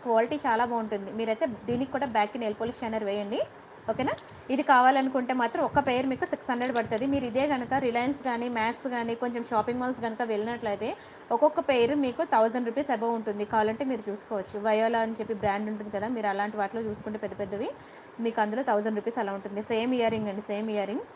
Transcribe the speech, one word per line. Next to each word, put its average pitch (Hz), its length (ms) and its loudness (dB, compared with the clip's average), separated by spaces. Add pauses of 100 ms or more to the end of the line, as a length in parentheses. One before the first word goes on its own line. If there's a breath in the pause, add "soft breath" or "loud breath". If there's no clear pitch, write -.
క్వాలిటీ 233 320 4
చాలా 247 300 2
బాగుంటుంది. 214 460 -4
మీరైతే 220 340 0 (200)
దీనికి 247 260 -2
కూడా 269 140 0
బ్యాక్‌కి 214 320 0
నెయిల్ 220 220 -2
పాలిష్ 233 200 -4
షైనర్ 220 240 -2
వేయండి, 202 360 -2 (520)
ఓకేనా? 262 220 0 (360 loud breath)
ఇది 269 140 2
కావాలనుకుంటే 262 720 6
మాత్రం 254 300 0
ఒక - 160 2
పెయిర్ 254 260 2
మీకు 262 200 0
సిక్స్ - 260 -4
హండ్రెడ్ 240 260 0
పడుతుంది. 226 280 0
మీరు 277 200 2
ఇదే 254 220 2
కనుక 254 260 0
రిలయన్స్ 254 500 0
కానీ, 240 260 -2
మ్యాక్స్ 233 380 0
కానీ, 233 280 -2
కొంచెం 240 280 -4
షాపింగ్ 240 360 0
మాల్స్ 254 220 -2
కనుక 226 200 -2
వెళ్ళినట్లయితే 220 680 -2 (420 loud breath)
ఒక్కొక్క 294 280 4
పెయిర్ 262 360 4
మీకు 269 280 0
థౌజండ్ 233 420 4
రూపీస్ 240 220 -2
above 233 320 0
ఉంటుంది. 208 260 -4
కావాలంటే 220 400 2
మీరు 240 240 -2
చూసుకోవచ్చు. 202 500 -6
Viola 220 400 4
అని 226 120 0
చెప్పి 220 220 -6
బ్రాండ్ 208 360 0
ఉంటుంది 214 220 -6
కదా, 202 160 -2
మీరు 226 200 -2
అలాంటి 202 300 -2
వాటిలో 214 240 -2
చూసుకుంటే 214 380 -6
పెద్ద 190 200 -6
పెద్దవి 202 300 -4 (500 loud breath)
మీకు 226 220 0
అందులో 214 220 0
థౌజండ్ 214 320 2
రూపీస్ 226 240 -2
అలా 196 140 -2
ఉంటుంది. 202 300 -6
సేమ్ 233 300 0
ఇయర్ 226 180 2
రింగ్ 220 160 -2
అండి, 202 140 -4
సేమ్ 214 280 -4
ఇయర్ 208 180 0
రింగ్. 285 180 -4 (100)